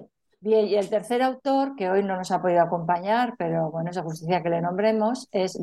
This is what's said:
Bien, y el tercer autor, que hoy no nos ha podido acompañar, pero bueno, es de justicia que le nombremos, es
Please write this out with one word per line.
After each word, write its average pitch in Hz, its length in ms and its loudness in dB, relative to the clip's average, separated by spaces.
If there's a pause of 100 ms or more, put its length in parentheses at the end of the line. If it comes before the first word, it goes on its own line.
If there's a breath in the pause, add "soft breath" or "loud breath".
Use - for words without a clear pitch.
(420)
Bien, 214 260 4
y 190 80 0
el 190 140 0
tercer 226 340 0
autor, 269 540 0
que 185 120 -2
hoy 196 140 2
no 190 140 -2
nos 185 140 -6
ha 180 100 0
podido 175 200 4
acompañar, 175 760 0
pero 165 340 -2
bueno, 165 180 -4
es 175 60 -10
de 180 60 -4
justicia 160 420 -2
que 170 60 0
le 170 120 0
nombremos, 214 720 0
es 185 320 -2